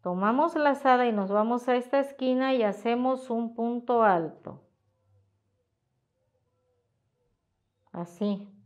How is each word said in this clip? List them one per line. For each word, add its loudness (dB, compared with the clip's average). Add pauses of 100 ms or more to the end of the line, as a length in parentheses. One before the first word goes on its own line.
Tomamos 0
lazada 2
y 0
nos -2
vamos 0
a 4
esta 0
esquina 0
y 2
hacemos -2
un -4
punto 0
alto. 0 (3250)
Así. -6 (180)